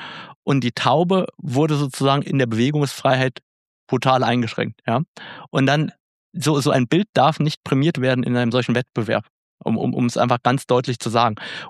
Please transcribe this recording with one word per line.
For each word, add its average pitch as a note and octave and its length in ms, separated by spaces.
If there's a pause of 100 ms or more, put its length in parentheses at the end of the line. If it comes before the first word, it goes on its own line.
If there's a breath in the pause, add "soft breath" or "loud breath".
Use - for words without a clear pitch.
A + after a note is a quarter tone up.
(440 loud breath)
und C3+ 200
die A#2+ 100
Taube F3 540 (100)
wurde D3 400
sozusagen C#3 440
in - 160
der C3 100
Bewegungsfreiheit C3 920 (480)
brutal B2+ 360
eingeschränkt, A#2 600
ja. A#2+ 160 (480 loud breath)
Und C3+ 160
dann C#3+ 260 (460)
so, C#3+ 220
so C#3+ 100
ein B2+ 180
Bild F#3+ 260
darf C#3 260
nicht D3+ 240
prämiert C#3 380
werden B2+ 200
in B2 140
einem A#2+ 160
solchen A#2+ 240
Wettbewerb, A2+ 500 (380)
um, A#2 140
um, B2+ 160
um B2+ 120
es A#2+ 120
einfach A#2+ 260
ganz C3 240
deutlich B2 320
zu - 100
sagen. A#2 260 (340 loud breath)